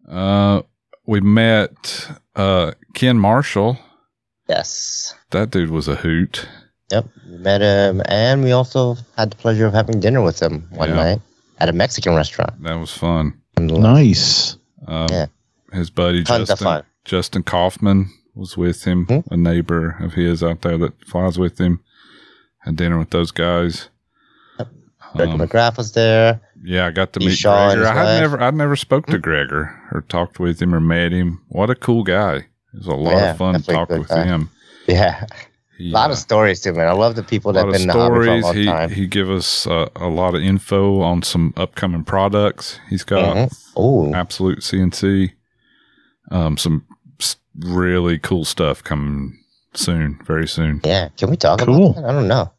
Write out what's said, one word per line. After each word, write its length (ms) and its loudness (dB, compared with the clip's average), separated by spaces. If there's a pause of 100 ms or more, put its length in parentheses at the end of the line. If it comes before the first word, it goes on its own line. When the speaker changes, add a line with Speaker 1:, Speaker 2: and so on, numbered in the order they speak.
Speaker 1:
Uh, 520 2 (440)
we 160 0
met, 880 2 (260)
uh, 360 2 (220)
Ken 240 2
Marshall. 600 2 (720)
Speaker 2:
Yes. 640 -6 (180)
Speaker 1:
That 200 -2
dude 180 0
was 180 -2
a 80 -2
hoot. 520 -2 (440)
Speaker 2:
Yep. 140 -2 (240)
We 80 -20
met 240 0
him, 440 2
and 380 2
we 100 2
also 420 0 (220)
had 140 -2
the 40 -18
pleasure 300 0
of 80 2
having 260 0
dinner 220 2
with 200 0
him 300 -4
one 180 -4
Speaker 1:
Yeah. 60 0
Speaker 2:
night 260 2 (380)
at 100 2
a 40 -2
Mexican 420 0
restaurant. 480 -2
Speaker 1:
That 160 -6
was 120 -10
fun. 420 -2 (240)
Speaker 2:
And 160 0
Speaker 3:
Nice. 840 4 (300)
Speaker 1:
Um, 240 -4
Speaker 2:
Yeah. 140 -2 (480)
Speaker 1:
his 160 -6
buddy 340 0
Speaker 2:
Tons 200 0
of 40 -6 (120)
Speaker 1:
Justin, 60 -4
Speaker 2:
fun. 180 0 (200)
Speaker 1:
Justin 400 -4
Kaufman 680 0 (240)
was 240 -14
with 280 -2
him, 200 0
Speaker 2:
Hmm? 140 0 (100)
Speaker 1:
a 80 -2
neighbor 640 0
of 140 -6
his 300 0
out 180 -4
there 160 -2
that 280 -4
flies 320 -2
with 220 -2
him. 220 0 (760)
Had 180 -6
dinner 200 0
with 120 -4
those 220 -2
guys. 580 -2 (680)
Speaker 2:
Yep. 80 -10 (480)
Greg 140 0
Speaker 1:
Um, 100 -4
Speaker 2:
McGrath 380 0
was 140 -8
there. 480 4 (240)
Speaker 1:
yeah, 220 0
I 60 -2
got 220 -2
to 60 -6
Speaker 2:
Steve 120 2
Speaker 1:
meet 60 0
Speaker 2:
Shaw 320 4
and 100 2
Speaker 1:
Gregor. 20 2
Speaker 2:
his 80 4
Speaker 1:
I 60 0
had 100 2
Speaker 2:
wife. 160 2
Speaker 1:
never, 200 0
I'd 140 2
never 220 0
spoke 300 -2
to 100 0
Speaker 2:
Hmm? 40 -4
Speaker 1:
Gregor 520 -2 (180)
or 160 -6
talked 320 -4
with 220 -2
him 120 2
or 60 2
met 320 2
him. 380 -2
What 200 -2
a 60 2
cool 280 0
guy. 320 0 (380)
It 60 -18
was 80 -12
a 60 -4
lot 200 0
Speaker 2:
Yeah, 180 2
Speaker 1:
of 60 -6
fun 180 0
Speaker 2:
definitely 180 -2
a 40 0
Speaker 1:
talking 180 -2
Speaker 2:
good 60 -2
Speaker 1:
with 80 -10
Speaker 2:
guy. 140 0
Speaker 1:
him. 260 -2 (380)
Speaker 2:
Yeah. 380 2 (520)
Speaker 1:
He, 140 -8
Speaker 2:
A 20 -4
lot 160 2
of 80 -2
Speaker 1:
uh, 20 -6
Speaker 2:
stories 420 2
too, 120 -4
man. 140 0
I 60 2
love 220 2
the 80 -6
people 280 -4
Speaker 1:
a 20 -2
Speaker 2:
that 60 4
Speaker 1:
lot 80 2
Speaker 2:
have 0 -
Speaker 1:
of 60 0
Speaker 2:
been 80 2
in 60 -2
the 60 0
hobby 220 2
for 60 4
a 40 4
Speaker 1:
stories. 180 2
Speaker 2:
long 120 0
Speaker 1:
He, 100 2
Speaker 2:
time. 240 0
Speaker 1:
he 180 -4
give 220 -2
us, 380 -2
uh, 280 0
a 120 -6
lot 260 0
of 80 0
info 600 2
on 200 0
some 340 0
upcoming 480 -4
products. 760 -2 (100)
He's 140 -4
got 320 0
Speaker 2:
Mm-hmm. 440 -4
Ooh. 360 2
Speaker 1:
Absolute 480 -4
C 180 -4
N 100 2
C, 420 0 (960)
um, 260 0
some 260 -2 (360)
s-, 160 -6 (240)
really 580 0
cool 260 -2
stuff 400 -2
coming 540 -6 (380)
soon, 500 -4
very 220 -2
soon. 360 -2
Speaker 2:
Yeah, 320 0
can 140 -2
we 80 0
talk 240 2
Speaker 3:
Cool. 300 6
Speaker 2:
about 100 -4
that? 80 -6
I 20 -2
don't 160 0
know. 320 0